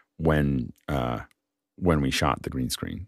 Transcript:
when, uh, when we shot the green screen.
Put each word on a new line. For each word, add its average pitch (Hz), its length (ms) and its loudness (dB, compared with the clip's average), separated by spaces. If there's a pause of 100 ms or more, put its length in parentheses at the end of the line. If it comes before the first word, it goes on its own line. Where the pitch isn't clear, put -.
(160)
when, 73 560 2 (160)
uh, 62 320 -2 (560)
when 82 240 2
we 67 100 2
shot 71 320 0
the - 80 -6
green 64 200 -4
screen. - 380 -8